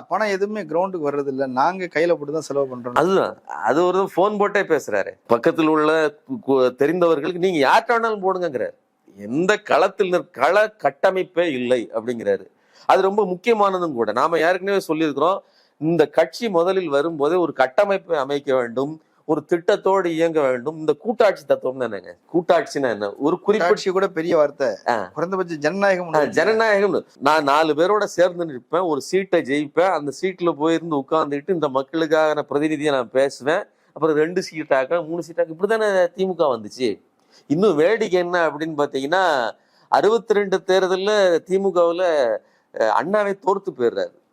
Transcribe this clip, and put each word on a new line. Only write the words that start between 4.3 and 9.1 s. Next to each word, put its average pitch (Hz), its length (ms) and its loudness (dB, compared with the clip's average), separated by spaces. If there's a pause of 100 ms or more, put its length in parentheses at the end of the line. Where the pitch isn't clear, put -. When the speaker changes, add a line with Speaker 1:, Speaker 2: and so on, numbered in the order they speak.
Speaker 2:
போட்டே 202 240 0
பேசுறாரு, 123 500 -2 (140)
பக்கத்தில் 156 460 2
உள்ள 151 180 2 (520)
கு-, 135 160 2 (160)
தெரிந்தவர்களுக்கு 165 720 0
நீங்க 175 160 2
யார்கிட்ட 202 340 4
வேணாலும் 220 300 -2
போடுங்கிறாரு, 170 500 -2 (420)